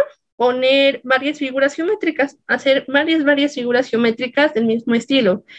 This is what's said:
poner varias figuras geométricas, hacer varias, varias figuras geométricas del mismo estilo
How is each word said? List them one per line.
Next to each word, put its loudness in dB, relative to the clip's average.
poner 2
varias -2
figuras -2
geométricas, -2
hacer 0
varias, 0
varias 2
figuras -2
geométricas 0
del 0
mismo 0
estilo 0